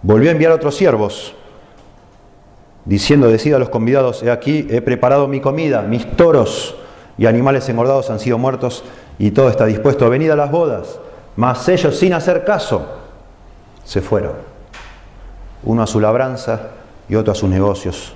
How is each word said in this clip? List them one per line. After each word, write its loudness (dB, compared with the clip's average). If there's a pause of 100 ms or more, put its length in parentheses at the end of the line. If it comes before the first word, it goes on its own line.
Volvió 4
a 4
enviar 4
otros 0
siervos, 0 (1500)
diciendo, 4
"Decid 4
a 4
los 0
convidados, 0
he 0
aquí, -2
he 0
preparado 2
mi -4
comida, -2
mis -4
toros 2 (420)
y 2
animales 2
engordados 0
han -6
sido -2
muertos, -4 (340)
y 0
todo 4
está 2
dispuesto, 2
venid 2
a 2
las 0
bodas". -2 (340)
Mas 0
ellos, 2
sin 2
hacer 0
caso, -2 (960)
se -4
fueron. -4 (1300)
Uno 0
a -2
su -2
labranza -2 (480)
y -2
otro 0
a -2
sus -2
negocios. -2